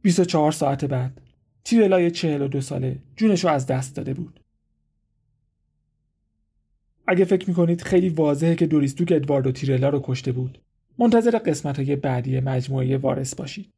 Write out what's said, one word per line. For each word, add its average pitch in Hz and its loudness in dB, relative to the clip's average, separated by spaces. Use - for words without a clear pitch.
بیست 185 2
و 180 4
چهار 156 2
ساعت 143 -2
بعد 131 -4
تیرلای 190 4
چهل 151 -2
و 139 -2
دو 139 -4
ساله 131 -6
جونش 208 2
رو 175 2
از 135 0
دست 131 -4
داده - -6
بود. - -12
اگه 185 2
فکر 185 0
می‌کنید 170 2
خیلی 185 2
واضحه 156 2
که 165 0
دوریس 143 2
دوک 175 0
ادواردو 139 0
تیرلا 135 0
رو 143 0
کشته 127 -4
بود، 127 -8
منتظر 233 4
قسمت‌های 143 -2
بعدی 131 -2
مجموعهٔ 131 -2
وارث 135 -2
باشید. - -12